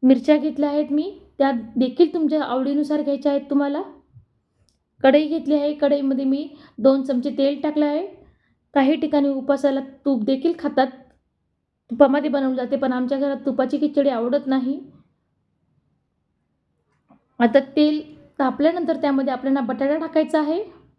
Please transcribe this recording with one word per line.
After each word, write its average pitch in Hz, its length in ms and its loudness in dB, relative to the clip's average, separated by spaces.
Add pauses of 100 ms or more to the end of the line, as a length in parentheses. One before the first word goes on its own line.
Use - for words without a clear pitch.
मिरच्या 269 340 4
घेतल्या 285 320 -2
आहेत 294 220 0
मी, 320 280 -4 (180)
त्या 269 140 2
देखील 262 600 0
तुमच्या 311 300 0
आवडीनुसार 285 580 -2
घ्यायच्या 277 300 -2
आहेत 277 180 -4
तुम्हाला. 285 320 -2 (1200)
कढई 294 240 4
घेतली 294 280 -2
आहे, 294 180 0
कढईमध्ये 277 520 0
मी 277 300 -4 (220)
दोन 269 260 2
चमचे 262 340 -2
तेल 285 240 0
टाकलं 302 240 0
आहे. 302 220 -2 (680)
काही 277 220 4
ठिकाणी 294 340 0
उपासाला 277 500 0
तूप 262 440 -4
देखील 269 360 0
खातात, 285 280 0 (1040)
तुपामध्ये 277 380 4
बनवली 262 260 -2
जाते, 247 200 -4
पण 262 180 -2
आमच्या 254 240 -2
घरात 277 280 -2
तुपाची 262 320 -2
खिचडी 285 320 0
आवडत 247 380 0
नाही. 269 340 -2 (2500)
आता 240 200 6
तेल 302 640 -2 (160)
तापल्यानंतर 311 600 0
त्यामध्ये 269 320 0
आपल्याला 269 280 -2
बटाटा 269 360 -2
टाकायचा 311 420 0
आहे. 311 240 -2 (360)